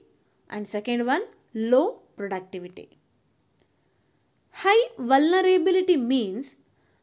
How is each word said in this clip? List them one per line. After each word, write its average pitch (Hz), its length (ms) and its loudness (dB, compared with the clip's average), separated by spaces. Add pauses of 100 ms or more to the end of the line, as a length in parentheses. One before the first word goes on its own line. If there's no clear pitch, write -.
(500)
and 208 180 -10
second 240 380 -4
one, 294 180 -2 (300)
low 247 480 2 (140)
productivity. 185 760 -12 (1600)
High 440 460 2
vulnerability 359 1000 2
means 233 600 -4 (460)